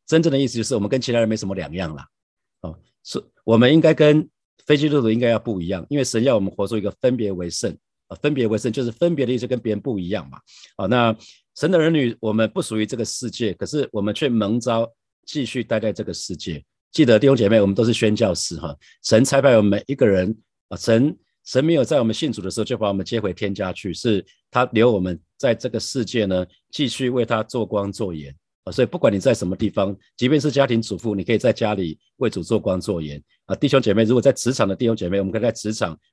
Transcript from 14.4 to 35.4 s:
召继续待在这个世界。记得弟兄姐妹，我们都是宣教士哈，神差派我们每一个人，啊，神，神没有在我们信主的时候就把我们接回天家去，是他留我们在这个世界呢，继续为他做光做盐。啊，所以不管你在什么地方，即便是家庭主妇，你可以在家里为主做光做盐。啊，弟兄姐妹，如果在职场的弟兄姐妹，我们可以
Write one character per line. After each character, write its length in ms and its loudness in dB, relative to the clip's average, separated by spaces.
召 280 -2
继 200 -6
续 200 -6
待 160 -2
在 120 -2
这 120 -8
个 100 -8
世 220 -10
界。 280 -10
记 120 4
得 140 8
弟 80 4
兄 80 6
姐 140 2
妹， 120 6
我 60 4
们 80 2
都 100 2
是 80 2
宣 220 0
教 180 0
士 280 -8
哈， 160 -10
神 220 4
差 180 2
派 140 6
我 40 6
们 120 4
每 160 -2
一 80 -4
个 100 2
人， 260 2
啊， 80 -12
神， 420 2
神 200 0
没 80 4
有 100 4
在 160 2
我 60 2
们 100 0
信 180 -4
主 80 -8
的 80 -6
时 120 -6
候 40 0
就 140 -4
把 80 -2
我 60 0
们 120 -2
接 160 -4
回 120 -4
天 200 -4
家 200 -6
去， 200 -8
是 320 0
他 140 2
留 220 4
我 120 2
们 180 -4
在 160 0
这 160 -4
个 120 -6
世 240 -6
界 220 -2
呢， 200 -2
继 160 -4
续 240 -4
为 140 0
他 180 -2
做 240 -4
光 240 -4
做 240 -6
盐。 180 -12
啊， 80 -12
所 140 0
以 20 -2
不 100 -6
管 160 2
你 60 0
在 160 2
什 100 -6
么 120 -4
地 120 -2
方， 280 -2
即 120 0
便 120 2
是 120 -2
家 120 4
庭 160 0
主 160 -6
妇， 200 -4
你 80 -4
可 80 0
以 60 4
在 140 2
家 220 -2
里 240 -4
为 120 0
主 100 -8
做 160 -2
光 240 -2
做 220 -4
盐。 180 -12
啊， 100 -4
弟 100 -2
兄 160 4
姐 100 2
妹， 120 4
如 100 2
果 80 2
在 100 4
职 200 -2
场 160 0
的 80 -4
弟 100 -2
兄 80 2
姐 140 -6
妹， 100 -2
我 60 -2
们 80 -4
可 60 -2
以 20 -4